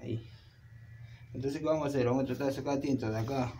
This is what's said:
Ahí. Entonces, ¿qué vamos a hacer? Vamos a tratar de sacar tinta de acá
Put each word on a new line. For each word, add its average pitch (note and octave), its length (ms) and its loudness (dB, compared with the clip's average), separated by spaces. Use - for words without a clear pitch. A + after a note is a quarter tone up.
Ahí. - 280 -6
Entonces, C#3 280 -2
¿qué D3+ 40 -2
vamos D#3 200 4
a - 20 2
hacer? C#3 180 4
Vamos C3 180 4
a C3 40 0
tratar B2+ 200 0
de C3+ 60 2
sacar C#3 280 0
tinta A#2 280 2
de A2 100 0
acá B2 400 0